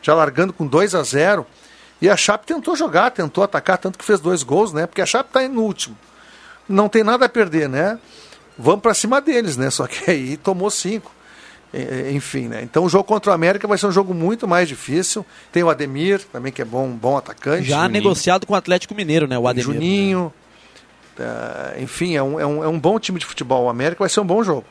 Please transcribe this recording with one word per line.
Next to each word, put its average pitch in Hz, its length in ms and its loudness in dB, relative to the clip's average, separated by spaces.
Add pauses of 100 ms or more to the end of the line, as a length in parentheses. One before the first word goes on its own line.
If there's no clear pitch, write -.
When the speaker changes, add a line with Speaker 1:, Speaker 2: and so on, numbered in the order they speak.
Speaker 1:
já 151 120 4
largando 160 380 2
com 160 160 -6
dois 170 260 2
a 165 100 0
zero, 156 420 2 (560)
e 180 80 6
a 202 80 6
Chape - 300 0
tentou 320 280 -2
jogar, 247 360 2
tentou 180 320 -2
atacar, 180 340 0
tanto 185 220 -6
que - 40 -14
fez 202 160 2
dois 165 220 0
gols, 147 320 0
né? 160 140 -2
Porque 185 160 -4
a - 20 2
Chape 262 260 -2
tá 262 160 2
no 254 140 -2
último, 180 340 -4 (720)
não 196 220 4
tem 220 140 4
nada 247 240 4
a - 20 2
perder, 160 400 0
né? 180 300 -2 (580)
Vamos 165 240 2
pra 220 140 2
cima 262 260 2
deles, 240 340 0
né? 131 140 0
Só 131 160 -2
que - 240 -4
aí 139 280 0
tomou 190 340 -2
cinco. 202 400 -6 (600)
É, 131 360 -6
é, - 20 -4
enfim, 135 380 -4
né? 117 140 -8
Então 156 200 2
o 185 60 2
jogo 190 160 4
contra 208 260 0
o - 20 4
América 180 320 2
vai 208 120 0
ser - 80 -2
um 196 80 2
jogo 185 200 2
muito 190 320 -2
mais 175 220 2
difícil. 156 580 -4 (280)
Tem 175 100 4
o 170 60 4
Ademir 147 560 0
também, 127 260 -10
que 131 100 -10
é 123 40 -4
bom, 127 240 -4
bom 123 260 -2
atacante. 139 480 -4
Speaker 2:
Já 143 200 0
Speaker 3:
Juninho. 180 100 0
Speaker 2:
negociado 196 520 2
com - 60 -4
o 202 60 2
Atlético 180 360 0
Mineiro, 160 320 2
né? 131 140 -2
O 120 80 2
Ademir, 123 280 0
Speaker 1:
Juninho. 185 580 0 (840)
Speaker 2:
né? 120 80 -8
Speaker 1:
Tá, 117 540 -10
enfim, 160 380 -4
é 139 40 0
um, 139 160 -2
é 156 80 -2
um, 147 200 -4
é - 20 0
um 165 100 -2
bom 180 220 0
time 185 200 -6
de - 60 -8
futebol. 127 400 -2
O 123 40 2
América 135 300 -2
vai 190 100 0
ser - 100 0
um 202 60 0
bom 196 180 2
jogo. 156 280 -2